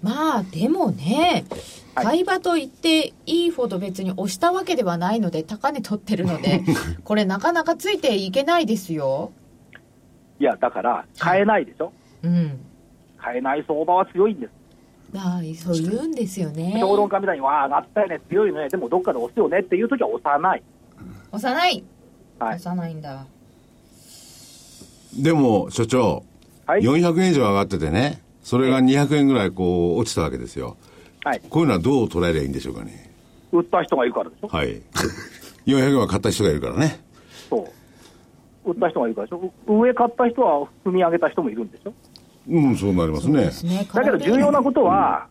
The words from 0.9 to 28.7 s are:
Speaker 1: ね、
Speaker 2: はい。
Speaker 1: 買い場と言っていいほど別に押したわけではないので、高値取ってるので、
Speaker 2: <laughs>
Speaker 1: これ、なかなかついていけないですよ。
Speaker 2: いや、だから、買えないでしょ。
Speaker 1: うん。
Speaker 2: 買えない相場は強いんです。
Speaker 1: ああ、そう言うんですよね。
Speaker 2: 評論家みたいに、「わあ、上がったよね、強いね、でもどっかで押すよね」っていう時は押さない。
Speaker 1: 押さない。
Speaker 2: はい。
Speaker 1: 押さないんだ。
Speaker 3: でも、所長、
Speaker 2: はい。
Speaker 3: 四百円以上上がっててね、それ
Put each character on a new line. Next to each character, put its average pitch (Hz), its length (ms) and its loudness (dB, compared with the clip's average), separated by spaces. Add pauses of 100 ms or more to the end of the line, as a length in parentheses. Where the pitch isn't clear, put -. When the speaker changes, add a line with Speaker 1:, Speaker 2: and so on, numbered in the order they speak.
Speaker 1:
ね、 240 520 0 (500)
Speaker 2:
は - 100 -2
い。 - 20 2
Speaker 1:
買 285 160 2
い - 20 2
場 370 160 0
と 370 140 -2
言 277 160 -2
っ - 20 -20
て 320 400 0 (140)
い 339 220 0
い 330 40 0
ほ 254 160 -2
ど 185 100 -4
別 190 240 -6
に 185 140 -4
押 190 140 -4
し - 80 -8
た 349 160 2
わ 381 100 -2
け 359 140 -2
で 254 60 0
は 175 140 0
な 185 160 0
い 233 60 0
の 190 100 0
で、 165 140 -4
高 220 300 -4
値 277 80 -6
取 208 180 -4
っ - 20 -14
て 214 140 -2
る 180 80 -2
の 175 180 -2
で、 185 220 2 (200)
Speaker 2:
<laughs> - 200 -10
Speaker 1:
こ 214 120 -2
れ、 208 100 2
な 190 140 -2
か 330 120 0
な 330 140 0
か 330 100 0
つ 392 160 -4
い 403 80 0
て - 160 2
い 190 160 -4
け 269 140 0
な 339 140 4
い 320 60 0
で 226 120 0
す 175 160 -8
よ。 143 400 -4 (1040)
Speaker 2:
い 143 60 2
や、 117 100 2
だ 120 160 -2
か 95 100 -8
ら、 110 240 0 (140)
買 185 220 2
え 202 40 4
な 208 140 4
い 151 60 -4
で - 100 -20
し - 60 -8
ょ。 170 100 -6 (320)
Speaker 1:
う 170 60 0
ん。 156 320 0 (560)
Speaker 2:
買 120 220 -6
え - 20 -6
な 135 160 0
い 151 100 -6
相 156 160 -2
場 175 120 2
は 185 100 4
強 190 240 2
い 214 40 -2
ん 160 60 -8
で 117 80 -10
す。 - 40 -16 (600)
Speaker 1:
あ 180 280 -4
あ、 160 200 -8
そ 170 120 -2
う - 0 -
言 165 180 -2 (140)
う - 20 -4
ん 320 60 -4
で 240 120 -2
す 185 140 -10
よ 165 120 -2
ね。 175 280 -4
Speaker 2:
評 202 160 4
論 208 140 2
家 196 100 0
み 196 60 -4
た 190 80 0
い - 20 -2
に、 139 80 -8
「わ 143 200 2
あ、 - 20 0
上 135 60 -2
が 143 80 2
っ 139 140 -10
た 208 100 2
よ 190 40 0
ね、 165 220 -6
強 202 180 2
い 185 60 0
ね、 151 160 -4
で 180 80 -4
も 151 100 -4
ど 120 120 0
っ - 20 -4
か - 100 -2
で 127 80 -2
押 120 140 -4
す - 40 -4
よ 175 120 2
ね」 160 100 2
っ - 40 -2
て 180 120 -2
い 196 80 2
う 233 60 -2
時 277 120 0
は - 60 0
押 - 140 -4
さ 147 180 0
な 175 160 0
い。 - 80 -10 (680)
Speaker 1:
押 233 180 -4
さ - 20 0
な 339 140 2
い。 220 160 -2 (560)
Speaker 2:
は 113 140 -4
い。 - 20 -6
Speaker 1:
押 - 40 -10
さ 180 160 -8
な 175 120 -4
い 165 60 -10
ん 156 80 -12
だ。 135 240 -14 (1900)
Speaker 3:
で 147 200 2
も、 120 360 2
所 117 160 -2
長、 113 380 0 (420)
Speaker 2:
は 170 120 2
い。 214 80 2
Speaker 3:
四 143 160 4
百 170 200 2
円 185 100 4
以 - 20 4
上 139 80 4
上 104 100 4
が 98 100 2
っ 101 60 0
て 95 100 -4
て 78 120 -2
ね、 127 320 -2 (200)
そ - 160 -2
れ 131 140 4